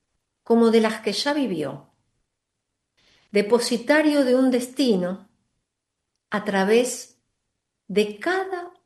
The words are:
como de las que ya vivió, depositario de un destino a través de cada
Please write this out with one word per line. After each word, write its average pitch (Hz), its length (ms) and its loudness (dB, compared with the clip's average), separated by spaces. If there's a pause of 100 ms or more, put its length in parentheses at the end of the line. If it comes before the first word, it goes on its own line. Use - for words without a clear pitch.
(440)
como 233 280 2
de 220 100 4
las 220 200 -2
que 208 120 -4
ya 285 200 -4
vivió, 160 600 -6 (1400)
depositario 247 920 2
de 247 100 2
un 262 160 4
destino 214 760 -2 (1040)
a 208 120 -4
través 208 800 -2 (680)
de 208 320 -4
cada 370 540 -6 (120)